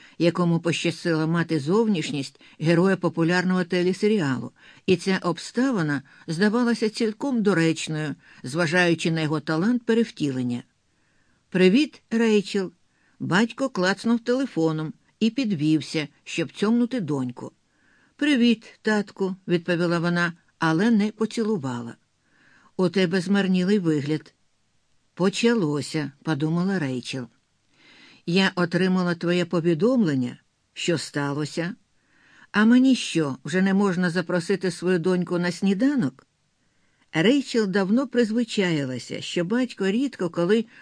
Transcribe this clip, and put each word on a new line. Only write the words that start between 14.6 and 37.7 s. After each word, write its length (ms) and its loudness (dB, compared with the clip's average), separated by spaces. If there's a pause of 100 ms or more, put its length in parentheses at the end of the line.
і 100 2
підвівся, 800 -2 (160)
щоб 280 -6
цьомнути 480 0
доньку. 520 -6 (640)
«Привіт, 640 0
татку», 540 -2 (120)
відповіла 520 0
вона, 340 0 (260)
але 320 2
не 200 2
поцілувала. 840 -4 (800)
«У 120 2
тебе 320 0
змарнілий 580 2
вигляд». 540 -2 (800)
«Почалося», 1000 0 (120)
подумала 560 -2
Рейчел. 480 -6 (960)
«Я 300 2
отримала 600 0
твоє 300 0
повідомлення. 920 0 (360)
Що 240 -2
сталося?» 800 -6 (760)
«А 140 4
мені 300 6
що, 480 -2
вже 180 0
не 120 2
можна 360 2
запросити 640 -2
свою 280 0
доньку 400 0
на 120 -2
сніданок?» 760 0 (920)
Рейчел 500 2
давно 400 0